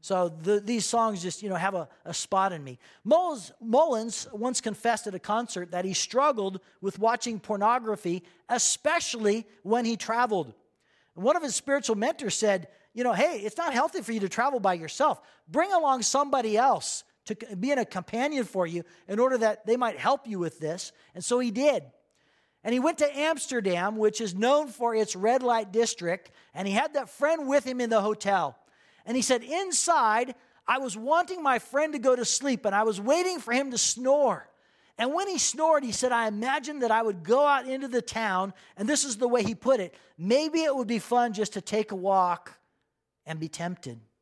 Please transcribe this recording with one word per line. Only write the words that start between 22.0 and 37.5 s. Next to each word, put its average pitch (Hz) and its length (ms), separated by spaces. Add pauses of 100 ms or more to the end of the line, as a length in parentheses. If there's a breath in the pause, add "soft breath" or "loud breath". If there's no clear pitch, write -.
And 226 80
he 254 80
went 320 180
to 285 200
Amsterdam, 220 800
which 214 240
is 196 140
known 269 340
for 233 260
its 214 200
red 226 280
light 226 280
district, 190 600 (240 soft breath)
and 185 120
he 196 60
had 294 220
that 262 160
friend 302 360
with 269 200
him 254 140
in 240 100
the 220 100
hotel. 196 560 (480 soft breath)
And 220 100
he 254 80
said, 240 200
"Inside, 262 920 (320 soft breath)
I 254 120
was 247 180
wanting 339 460
my 262 160
friend 302 340
to 294 60
go 254 180
to 240 80
sleep, 269 400
and 196 100
I 208 100
was 214 140
waiting 330 400
for 240 140
him 269 200
to 226 60
snore. 254 720 (500 soft breath)
And 254 160
when 381 120
he 370 120
snored," 311 440
he 240 80
said, 247 220
"I 233 160
imagined 262 540
that 226 100
I 226 100
would 196 220
go 247 200
out 269 220